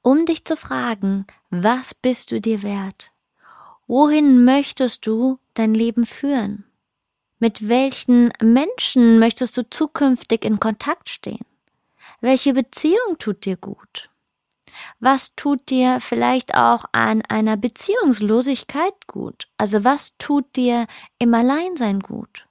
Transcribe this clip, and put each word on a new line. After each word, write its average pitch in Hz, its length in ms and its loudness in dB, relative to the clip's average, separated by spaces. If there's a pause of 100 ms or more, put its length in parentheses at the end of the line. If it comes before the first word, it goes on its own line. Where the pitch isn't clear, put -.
um 294 240 2
dich 320 200 -4
zu 320 100 -4
fragen, 202 720 -6 (220)
was 220 440 -2
bist - 380 -4
du 226 80 -4
dir 208 240 -4
wert? 202 480 -10 (720)
Wohin 277 600 4
möchtest 262 600 0
du 240 340 -2 (140)
dein 220 220 0
Leben 233 300 0
führen? 208 580 -6 (760)
Mit 220 280 -2
welchen 247 640 2 (100)
Menschen 233 800 4
möchtest 233 380 0
du 240 120 -6
zukünftig 262 760 -2
in 214 160 0
Kontakt 220 480 -6
stehen? - 360 -14 (760)
Welche 262 320 2
Beziehung 339 680 0
tut - 240 -6
dir 185 140 -4
gut? - 520 -16 (920)
Was 262 340 0
tut 285 340 -4
dir 254 300 2
vielleicht 240 560 -2
auch 233 380 2
an 220 340 0
einer 214 300 -2
Beziehungslosigkeit 254 1500 -2
gut? - 500 -14
Also 208 260 0
was 277 340 0
tut 285 380 -2
dir 240 320 0 (320)
im 233 140 4
Alleinsein 254 680 0
gut? - 520 -14